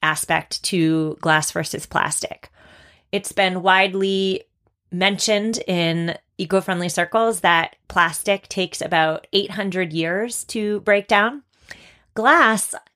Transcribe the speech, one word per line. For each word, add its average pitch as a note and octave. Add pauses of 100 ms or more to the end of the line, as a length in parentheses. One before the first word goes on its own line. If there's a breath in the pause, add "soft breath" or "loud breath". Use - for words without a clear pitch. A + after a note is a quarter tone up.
aspect D#3
to D#3+
glass D#3
versus -
plastic. - (640 soft breath)
It's G3
been F#3
widely F#3+ (460)
mentioned G3+
in E3+ (220)
eco-friendly F3+
circles A3
that E3+ (140)
plastic F#3+
takes -
about D#3+
eight G3
hundred F#3
years F3+
to G#3
break G3+
down. A3+ (720 loud breath)
Glass A#3 (200)